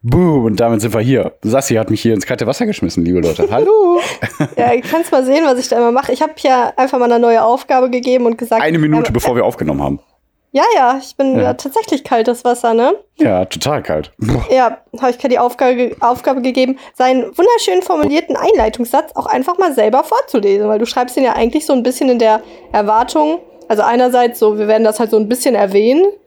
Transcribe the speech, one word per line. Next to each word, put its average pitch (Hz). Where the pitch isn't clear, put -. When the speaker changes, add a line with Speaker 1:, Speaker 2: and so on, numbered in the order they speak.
Speaker 1:
Boom, 143
und 107
damit 117
sind 113
wir 113
hier. 123
Sassi 113
hat 110
mich 110
hier 117
ins 95
kalte 123
Wasser 135
geschmissen, 90
liebe 87
Leute. 82
Hallo. 370
Speaker 2:
<laughs> -
Ja, 240
ihr 240
kannst 330
mal 262
sehen, 285
was 254
ich -
da 233
immer 240
mache. 254
Ich 269
hab 311
hier 262
einfach 269
mal 240
eine 233
neue 233
Aufgabe 254
gegeben 247
und 233
gesagt, 226
Speaker 1:
Eine 160
Minute, 151
Speaker 2:
ähm, -
Speaker 1:
bevor 123
wir 110
aufgenommen 76
haben. 71
Speaker 2:
Ja, 277
ja, 269
ich -
bin 269
Speaker 1:
Ja. 247
Speaker 2:
ja 247
tatsächlich 285
kaltes 233
Wasser, 240
ne? 254
Speaker 1:
Ja, 95
total 135
kalt. 78
Boah. 117
Speaker 2:
Ja, 254
hab 262
ich 247
dir 277
die 240
Aufgabe 247
ge-, 240
Aufgabe 254
gegeben, 262
seinen 262
wunderschön 381
formulierten 302
Einleitungssatz 269
auch -
einfach 269
mal 359
selber 240
vorzulesen, 208
weil 214
du 233
schreibst 254
ihn 269
ja 240
eigentlich 240
so 302
ein 247
bisschen 254
in 247
der 220
Erwartung, 233
also 214
einerseits 240
so, 214
wir 208
werden 220
das 214
halt 220
so 220
ein 214
bisschen 247
erwähnen 208